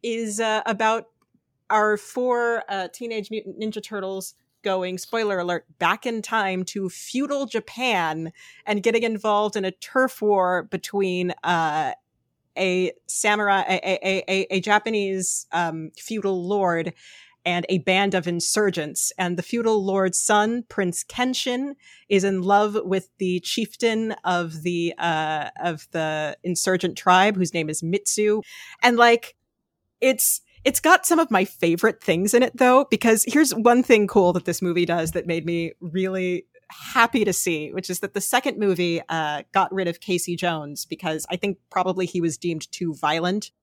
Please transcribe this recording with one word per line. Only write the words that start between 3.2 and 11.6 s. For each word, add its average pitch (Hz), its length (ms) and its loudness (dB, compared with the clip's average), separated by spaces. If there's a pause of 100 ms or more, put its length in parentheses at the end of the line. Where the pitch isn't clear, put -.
Mutant 208 300 -10
Ninja 214 240 -6
Turtles 190 500 -8 (300)
going, 185 340 -2
spoiler 214 400 -2
alert, 175 280 -2 (120)
back 175 300 0
in 226 160 -4
time 190 420 -2
to 190 240 -6
feudal 277 560 -4
Japan 180 880 -4 (340)
and 208 160 -2
getting 226 220 2
involved 214 520 0
in 196 100 -2
a 185 60 -2
turf - 500 -2
war 185 420 4
between, 180 680 -2 (120)
uh, 156 480 0 (640)